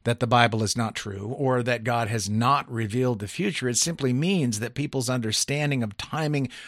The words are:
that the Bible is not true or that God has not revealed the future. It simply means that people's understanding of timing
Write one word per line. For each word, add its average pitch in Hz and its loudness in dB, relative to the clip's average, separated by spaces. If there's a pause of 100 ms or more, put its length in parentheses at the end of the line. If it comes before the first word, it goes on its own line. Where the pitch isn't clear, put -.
that 120 0
the 120 0
Bible 113 4
is 104 0
not 117 -2
true 101 -8
or 127 2
that 117 -2
God 117 0
has 107 -2
not 120 2
revealed 117 0
the 101 -6
future. 160 -2
It 120 0
simply 139 0
means 135 2
that 117 -6
people's 135 -2
understanding 131 0
of 107 -4
timing 147 -2 (180)